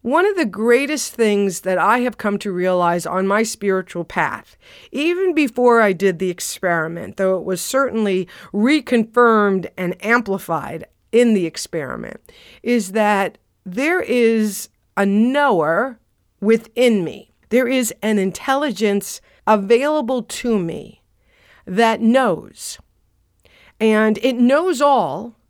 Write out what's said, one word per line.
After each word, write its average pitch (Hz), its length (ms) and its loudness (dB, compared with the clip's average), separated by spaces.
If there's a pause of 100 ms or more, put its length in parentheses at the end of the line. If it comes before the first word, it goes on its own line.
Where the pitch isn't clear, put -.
One 320 240 0
of 403 100 0
the 311 100 0
greatest 240 640 0
things 202 500 0
that 185 140 -2
I 196 220 2
have 247 200 -4
come 202 200 -4
to 202 140 -6
realize 180 520 0
on 185 220 -4
my 202 160 0
spiritual 190 640 -4
path, - 520 -6 (360)
even 349 420 -2
before 247 480 2
I 202 100 2
did 185 260 -2
the 185 120 -2
experiment, 170 880 -4
though 190 200 0
it 165 80 -8
was 180 160 -4
certainly 208 680 -2 (260)
reconfirmed 220 1200 2
and 180 280 -6
amplified 196 840 -4 (260)
in 233 220 6
the 180 120 0
experiment, - 760 -10 (420)
is 220 300 0
that 208 460 0 (280)
there 285 340 -2
is 226 680 0 (280)
a 202 80 0
knower 220 960 2 (420)
within 226 640 2
me. - 280 -10 (180)
There 240 180 2
is 254 320 0
an 214 180 0
intelligence 202 1000 -2 (280)
available 240 720 0
to - 360 -4
me - 440 -8 (640)
that 226 340 0
knows. 226 800 0 (1000)
And 220 400 2
it 240 180 0
knows 269 440 2
all 226 540 0 (160)